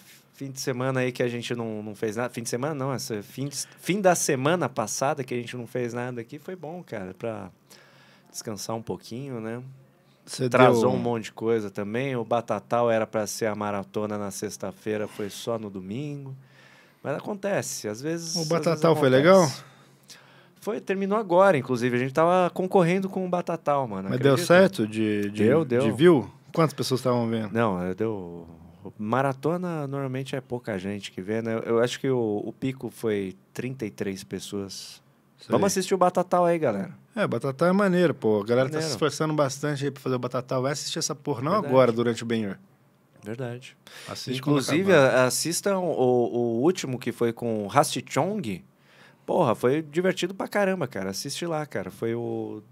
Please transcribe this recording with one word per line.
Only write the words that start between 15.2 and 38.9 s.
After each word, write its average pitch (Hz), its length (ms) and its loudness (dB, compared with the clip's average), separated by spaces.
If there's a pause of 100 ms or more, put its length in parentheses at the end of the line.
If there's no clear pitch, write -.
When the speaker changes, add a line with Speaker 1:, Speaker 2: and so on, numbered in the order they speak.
Speaker 1:
só 117 300 -6
no 107 100 -10
domingo. 131 640 -10 (680)
Mas 143 120 -6
acontece, 196 720 -6
às 107 140 -6
vezes, 165 340 -6
Speaker 2:
O 175 60 -2
Speaker 1:
às 156 60 -4
Speaker 2:
Batatal 160 480 2
Speaker 1:
vezes 151 40 2
Speaker 2:
foi 131 200 6
Speaker 1:
acontece. 170 360 8
Speaker 2:
legal? - 120 -18 (920)
Speaker 1:
Foi, 226 220 -6
terminou 196 360 0
agora, 190 400 6
inclusive. 123 380 0
A 120 40 2
gente 131 140 -2
tava 175 400 4
concorrendo 185 540 2
com 190 180 -6
o 180 40 -6
Batatal, 160 580 -2
mano. 95 220 -6
Speaker 2:
Mas 113 100 0
deu 135 140 6
Speaker 1:
Acredita? 147 200 4
Speaker 2:
certo 180 320 6
de, 107 440 0
de, 107 160 0
Speaker 1:
Deu, 147 180 4
deu. 123 200 0
Speaker 2:
de 110 100 2
view? 131 360 6 (220)
Quantas 160 220 2
pessoas 127 260 -2
estavam 120 300 0
vendo? 110 240 -2
Speaker 1:
Não, 107 280 0
eu 92 140 -4
deu. 90 520 -6 (500)
Maratona 139 880 -2
normalmente 135 480 -6
é 131 60 -6
pouca 120 360 -6
gente 98 340 -8
que - 100 -10
vê, 107 200 -4
né? 113 140 -4
Eu, 113 60 -4
eu 117 180 2
acho 123 220 2
que 139 80 -2
o, 113 360 0
o 110 60 -8
pico 131 380 -8
foi 101 440 -4 (200)
trinta 131 320 -8
e 101 60 -8
três 98 340 -8
pessoas. - 760 -10 (360)
Speaker 2:
Sei. - 120 -20
Speaker 1:
Vamos 190 180 2
assistir 190 260 0
o 190 40 4
Batatal 180 480 2
aí, 170 140 2
galera. 101 320 -2 (240)
Speaker 2:
É, 208 100 0
Batatal 135 440 0
é - 20 4
maneiro, 180 420 4
pô. 107 280 2
A 101 40 -6
galera 123 220 4
tá - 60 -6
Speaker 1:
Maneiro. 156 140 -2
Speaker 2:
se - 80 -4